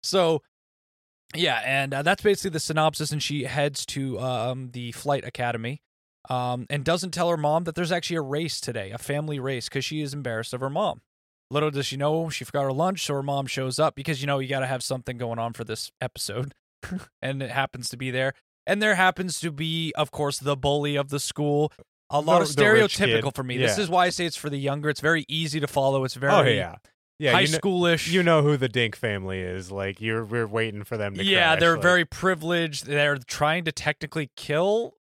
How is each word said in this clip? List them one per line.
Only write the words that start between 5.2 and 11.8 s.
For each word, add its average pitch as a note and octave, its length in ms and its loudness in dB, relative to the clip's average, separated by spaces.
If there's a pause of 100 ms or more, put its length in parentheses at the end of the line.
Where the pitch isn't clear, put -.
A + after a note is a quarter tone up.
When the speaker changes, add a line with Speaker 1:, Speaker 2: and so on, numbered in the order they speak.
Speaker 1:
academy, A#2+ 580 -4 (480)
um, B2 400 -2
and C#3+ 140 -2
doesn't E3+ 280 0
tell E3+ 180 0
her E3+ 80 2
mom D3+ 260 2
that E3 120 -6
there's F3 160 -2
actually F3 260 -2
a D#3+ 40 0
race C#3+ 380 -4
today, G#2 320 -6
a A2+ 60 -8
family D3 420 -4
race, B2+ 300 -4
'cause C3+ 160 -4
she D#3 160 -4
is C#3+ 120 -6
embarrassed A#2+ 400 -4
of B2 60 -6
her C3+ 100 -4
mom. D#3 320 -2 (480)
Little D3 220 0
does C#3 140 -2